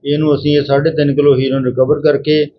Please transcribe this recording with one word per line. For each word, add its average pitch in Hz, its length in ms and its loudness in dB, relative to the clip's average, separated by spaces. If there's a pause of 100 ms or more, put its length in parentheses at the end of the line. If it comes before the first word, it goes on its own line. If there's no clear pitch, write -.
ਇਹਨੂੰ 147 300 0
ਅਸੀਂ 147 220 0
ਇਹ 143 60 2
ਸਾਢੇ 143 280 0
ਤਿੰਨ 143 240 0
ਕਿਲੋ 143 200 4
ਹੈਰੋਇਨ 131 300 -2
ਰਿਕਵਰ 131 360 0
ਕਰਕੇ 147 460 0 (120)